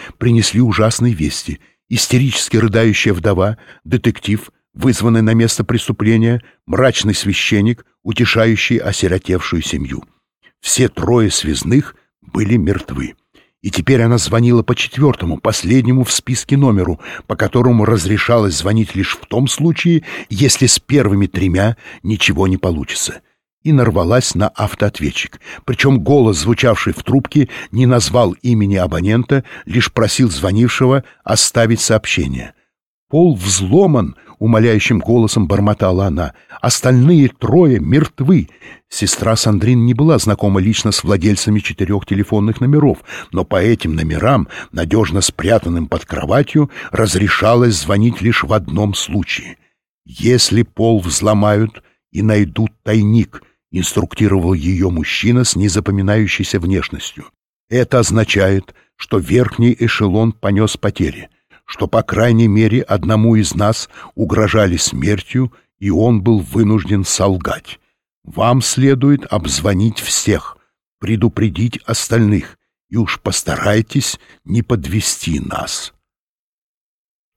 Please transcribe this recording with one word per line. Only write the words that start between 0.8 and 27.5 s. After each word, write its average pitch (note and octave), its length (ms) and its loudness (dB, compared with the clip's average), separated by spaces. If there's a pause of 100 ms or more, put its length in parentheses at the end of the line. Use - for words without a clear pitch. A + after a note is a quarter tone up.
вести. D#2 460 -6 (280)
Истерически B2 720 0
рыдающая A2 560 2
вдова, F#2+ 460 -2 (240)
детектив, G#2+ 680 -4 (240)
вызванный A2+ 480 0
на A2+ 140 2
место A2+ 280 0
преступления, A2+ 800 0 (240)
мрачный G#2+ 480 0
священник, G#2 720 -2 (160)
утешающий A2+ 760 0
осиротевшую F#2 840 -2
семью. C#2 420 -8 (580)
Все - 280 0
трое A2 400 0
связных F2 640 -2 (280)
были G#2+ 360 -2
мертвы. D2 580 -4 (460)
И G2+ 100 -8
теперь A#2+ 300 2
она A#2 160 2
звонила A#2 460 2
по B2 100 -2
четвёртому, A#2 640 -2
последнему A#2+ 680 0
в - 60 -6
списке - 440 -4
номеру, G2+ 440 2 (280)
по G#2+ 80 -4
которому A#2+ 480 2
разрешалось G#2 720 0
звонить A2 400 -2
лишь F#2+ 220 -4
в - 80 -20
том B2 220 -2
случае, D#3+ 560 0 (260)
если A#2+ 360 0
с - 140 2
первыми G2+ 480 0
тремя F#2+ 480 0 (260)
ничего F#2+ 460 0
не F#2 100 0
получится. - 640 -6 (420)
И D#3 100 2
нарвалась A2 600 2
на G2 120 0
автоответчик. - 920 -4 (240)
Причём C3+ 340 2
голос, A2 380 2
звучавший A2 560 0
в - 100 -10
трубке, C3+ 460 0 (220)